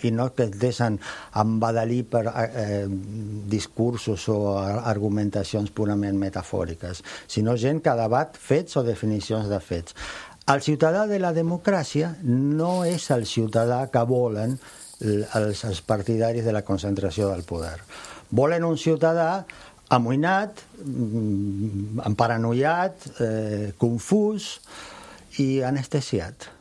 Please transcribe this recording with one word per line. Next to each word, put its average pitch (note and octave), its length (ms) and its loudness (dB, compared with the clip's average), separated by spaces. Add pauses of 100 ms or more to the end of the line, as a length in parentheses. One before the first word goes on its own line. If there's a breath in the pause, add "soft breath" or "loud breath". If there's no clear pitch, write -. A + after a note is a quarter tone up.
i A#2+ 100 2
no B2 200 0
que B2+ 120 0
es G#2+ 140 -2
deixen A#2 420 2 (340 loud breath)
embadalir A2+ 720 2
per, A#2 220 2
eh, A2 580 0 (640)
discursos A2 800 0
o G2+ 320 2
ar-, G2+ 220 -2 (100)
argumentacions G#2 800 0
purament G2+ 480 0
metafòriques, F2+ 840 -4 (240 loud breath)
sinó A2 300 2
gent C#3 260 0
que C3+ 160 4
debat A#2 400 0
fets D#3+ 380 0
o C3 100 4
definicions G#2+ 640 0
de G#2 80 0
fets. E2+ 380 -6 (520 loud breath)
El C#3 120 4
ciutadà D#3+ 460 2
de G3+ 120 0
la F3+ 140 0
democràcia E3 880 0
no D3+ 640 2
és E3+ 260 -2
el A#2 160 2
ciutadà A#2 640 2
que A#2+ 140 4
volen A#2+ 520 2 (420 loud breath)
l-, G#2+ 360 0
els, G#2+ 300 0
els G2 180 -4
partidaris A2+ 640 0
de A2+ 80 2
la G#2 140 0
concentració G2 640 0
del F2 140 -4
poder. E2 320 -6 (520 loud breath)
Volen D#3+ 360 4
un E3 140 2
ciutadà E3 680 2 (460 loud breath)
amoïnat, D#3 760 2 (140)
mm, G#2+ 1300 -2
emparanoiat, A#2+ 1000 0 (140)
eh, G#2+ 560 -2
confús G3 800 0 (840 loud breath)
i C3+ 240 2
anestesiat, B2+ 840 -2 (120)